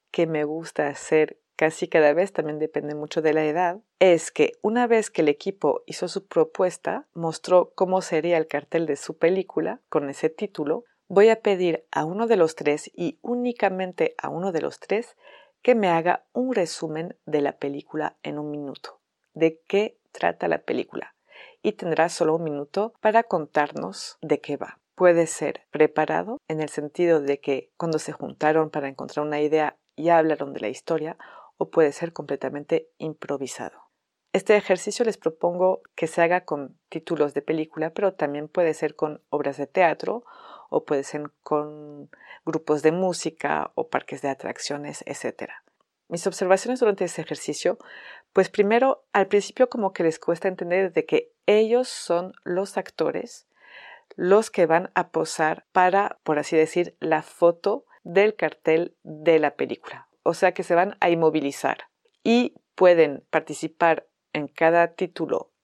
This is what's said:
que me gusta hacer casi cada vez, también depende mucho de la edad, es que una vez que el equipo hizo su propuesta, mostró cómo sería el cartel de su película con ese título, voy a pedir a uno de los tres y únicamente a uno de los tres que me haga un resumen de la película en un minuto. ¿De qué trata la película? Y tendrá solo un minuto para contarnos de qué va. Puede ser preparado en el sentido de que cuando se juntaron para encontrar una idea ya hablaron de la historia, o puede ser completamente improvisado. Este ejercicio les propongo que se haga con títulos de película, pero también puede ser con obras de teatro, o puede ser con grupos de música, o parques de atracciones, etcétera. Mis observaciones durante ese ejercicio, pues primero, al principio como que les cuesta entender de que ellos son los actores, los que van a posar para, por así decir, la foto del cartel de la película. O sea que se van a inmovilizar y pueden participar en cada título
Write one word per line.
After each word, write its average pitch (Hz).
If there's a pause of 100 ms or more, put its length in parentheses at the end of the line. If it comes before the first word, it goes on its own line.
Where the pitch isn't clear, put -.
(100)
que 170
me 156
gusta 151
hacer 156 (160)
casi -
cada 151
vez, 190
también 151
depende 151
mucho 151
de 156
la 156
edad, 175 (180)
es 175
que -
una 233
vez 220
que -
el 156
equipo 147
hizo -
su 190
propuesta, 175
mostró 170
cómo 185
sería 170
el 160
cartel 160
de 147
su -
película 180
con 143
ese 160
título, 160 (220)
voy 202
a 220
pedir 180
a 151
uno 202
de 226
los 160
tres 147
y -
únicamente 190
a -
uno 175
de 156
los 143
tres - (440)
que 247
me 208
haga 165
un 254
resumen 165
de 151
la 143
película 147
en 147
un 151
minuto. 143 (320)
¿De 160
qué 208 (140)
trata -
la -
película? - (460)
Y 214
tendrá 165
solo 160
un 170
minuto 156
para 220
contarnos 151
de 165
qué 143
va. - (140)
Puede 170
ser -
preparado 156 (100)
en 156
el 151
sentido 156
de 139
que -
cuando 160
se 151
juntaron 156
para 139
encontrar 147
una 151
idea 151 (180)
ya 170
hablaron 151
de -
la 107
historia, 156 (400)
o 165
puede 151
ser 170
completamente 147
improvisado. 139 (420)
Este 202
ejercicio 202
les 220
propongo 175 (120)
que -
se 170
haga 175
con 143 (100)
títulos 151
de 143
película, 156
pero 190
también 147
puede 170
ser 151
con 151
obras 139
de 143
teatro, 185 (460)
o -
puede 139
ser 147 (120)
con 151 (380)
grupos 151
de 156
música, 170
o -
parques 135
de 139
atracciones, -
etcétera. - (460)
Mis 170
observaciones 190
durante 202
ese 170
ejercicio, 160 (560)
pues 190
primero, 233
al 196
principio 208
como 202
que -
les 160
cuesta 170
entender 185
de 160
que - (100)
ellos 220
son 180 (100)
los 190
actores, 180 (720)
los 196
que 185
van 165
a 175
posar 160
para, 190
por 151
así 147
decir, 160
la 156
foto 175 (180)
del 196
cartel 160
de 156
la 147
película. - (160)
O 165
sea 180
que 180
se 175
van 185
a 180
inmovilizar 156 (380)
y 240 (200)
pueden 165
participar 156 (280)
en 147
cada 170
título 170 (140)